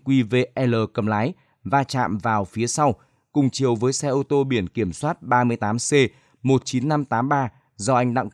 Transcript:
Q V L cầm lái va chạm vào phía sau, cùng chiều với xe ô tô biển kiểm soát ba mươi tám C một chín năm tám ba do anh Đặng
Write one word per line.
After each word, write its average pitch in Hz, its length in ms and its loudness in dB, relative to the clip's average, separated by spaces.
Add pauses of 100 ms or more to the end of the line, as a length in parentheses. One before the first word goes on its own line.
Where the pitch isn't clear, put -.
Q 131 260 2
V 123 380 0
L 117 60 2 (200)
cầm 107 120 -2
lái 107 280 0 (300)
va 135 200 0
chạm 110 340 -2
vào 107 260 -2
phía 110 220 -4
sau, 143 280 0 (380)
cùng 139 180 2
chiều 131 240 0
với 120 180 0
xe 147 160 -4
ô 139 140 0
tô 139 220 0
biển 113 240 -2
kiểm 98 240 -4
soát 151 300 -6
ba 123 220 2
mươi 117 120 0
tám 107 220 -2
C - 140 -4 (500)
một 131 220 2
chín 131 240 -2
năm 147 160 0
tám 120 240 0
ba 139 240 -2 (240)
do 107 180 -2
anh 123 200 2
Đặng 127 200 -2